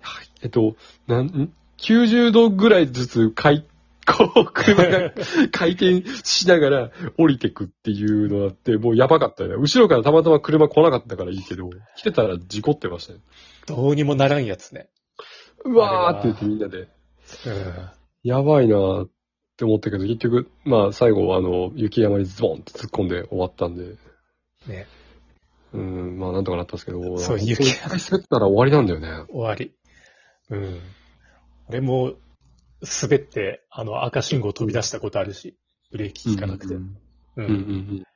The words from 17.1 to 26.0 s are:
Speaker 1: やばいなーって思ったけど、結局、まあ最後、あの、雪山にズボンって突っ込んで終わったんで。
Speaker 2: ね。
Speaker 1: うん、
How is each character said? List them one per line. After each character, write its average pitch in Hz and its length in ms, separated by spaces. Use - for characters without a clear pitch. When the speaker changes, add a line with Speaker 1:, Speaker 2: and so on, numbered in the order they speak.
Speaker 1:
や 123 180
ば 143 220
い 117 40
な 107 80
ー 95 300
っ - 40
て 120 80
思 110 100
っ 104 40
た 104 120
け 101 80
ど、 95 60
結 113 120
局、 120 320
ま 113 220
あ 101 40
最 117 200
後、 92 240
あ 92 40
の、 90 360
雪 113 260
山 101 160
に 98 80
ズ 95 160
ボ 92 140
ン - 60
っ - 0
て - 100
突 - 160
っ - 20
込 98 160
ん - 20
で 87 200
終 101 100
わ 90 80
っ 90 100
た 87 120
ん 85 80
で。 90 200
Speaker 2:
ね。 95 200
Speaker 1:
う 113 60
ん、 90 380